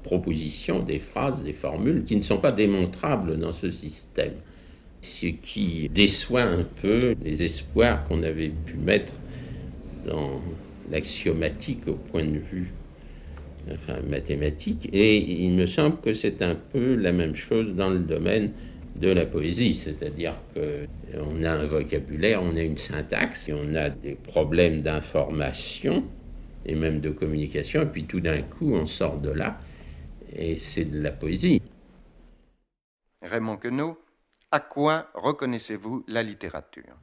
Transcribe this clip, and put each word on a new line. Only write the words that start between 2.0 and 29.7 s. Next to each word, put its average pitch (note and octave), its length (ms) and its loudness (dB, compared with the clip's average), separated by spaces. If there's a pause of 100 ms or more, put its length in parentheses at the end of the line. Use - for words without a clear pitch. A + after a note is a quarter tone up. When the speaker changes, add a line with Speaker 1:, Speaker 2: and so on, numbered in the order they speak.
Speaker 1:
qui A2+ 120 0
ne G2+ 60 4
sont G2+ 180 2
pas - 120 6
démontrables G2 840 2
dans D#2+ 140 -2
ce E2+ 180 -4
système. - 640 -4 (680)
Ce - 260 -6
qui E2 640 -4
déçoit G2+ 520 6
un F2 220 4
peu A2+ 600 2
les D#2 200 0
espoirs E2+ 640 2
qu'on D#2+ 160 2
avait D#2+ 260 0
pu D#2+ 280 -6
mettre F2+ 360 2 (920)
dans C#2+ 360 -4 (480)
l'axiomatique D#2+ 1000 -2
au - 60 0
point - 300 -2
de D2+ 160 0
vue, F2+ 340 -6 (1000)
enfin, - 280 -6 (100)
mathématique. D2 840 -2
Et G2 520 6
il F2+ 80 4
me F2+ 160 6
semble D3+ 340 4
que - 120 2
c'est - 280 0
un F2 140 2
peu B2 400 0
la F#2+ 160 4
même E2 240 4
chose A2+ 400 0
dans F#2+ 160 2
le F#2 80 4
domaine F2+ 520 2 (440)
de F#2+ 160 4
la E2+ 160 6
poésie, E2+ 480 2
c'est-à-dire D#2 600 -6 (200)
que D2 320 -4 (280)
on D2+ 280 -2
a E2 80 2
un D#2 140 0
vocabulaire, D2+ 760 2
on E2+ 140 2
a E2 60 2
une D#2 160 0
syntaxe, - 720 -4
et D2+ 40 -2
on D2 220 -2
a D2 160 2
des C#2 240 -8
problèmes D#2+ 680 4
d'information D2+ 1200 0 (640)
et - 80 -2
même D#2 280 2
de D2+ 100 -2
communication, D2+ 720 0
et - 20 2
puis D#2 200 -4
tout F2+ 140 -2
d'un D#2+ 220 2
coup C#3+ 320 0
on D#2+ 120 2
sort D2+ 340 -2
de C#2+ 100 -2
là, D#2+ 300 -2 (720)